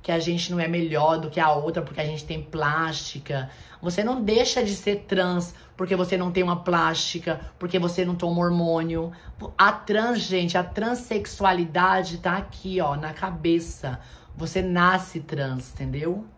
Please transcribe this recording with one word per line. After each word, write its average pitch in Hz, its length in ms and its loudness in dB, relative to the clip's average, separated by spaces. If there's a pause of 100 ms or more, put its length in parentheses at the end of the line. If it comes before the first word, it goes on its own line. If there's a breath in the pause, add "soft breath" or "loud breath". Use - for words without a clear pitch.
que - 120 -2
a 165 60 2
gente 175 340 -2
não 175 80 0
é 165 80 0
melhor 160 500 2
do 156 120 -4
que 170 100 -2
a 160 100 6
outra 156 320 0
porque - 180 -8
a 156 40 0
gente 151 200 -4
tem 160 160 -6
plástica. 151 1080 -4 (320 loud breath)
Você 175 220 0
não 254 180 0
deixa 233 400 4
de 202 120 0
ser 202 340 -2
trans 180 460 0 (220 loud breath)
porque 185 200 0
você 180 200 0
não 180 140 0
tem 185 120 2
uma 175 200 0
plástica, 165 760 0 (180 loud breath)
porque 180 200 -2
você 175 260 2
não 180 100 0
toma 170 260 0
hormônio. 165 680 2 (480 loud breath)
A 202 140 8
trans, 214 480 0
gente, 175 360 0
a 180 60 4
transexualidade 190 1600 0
tá 180 180 0
aqui, 190 440 -4
ó, 143 160 0
na 156 160 -6
cabeça. 170 880 -2 (380 loud breath)
Você 160 240 -2
nasce 180 600 2
trans, 135 520 -4
entendeu? 156 540 -4 (120)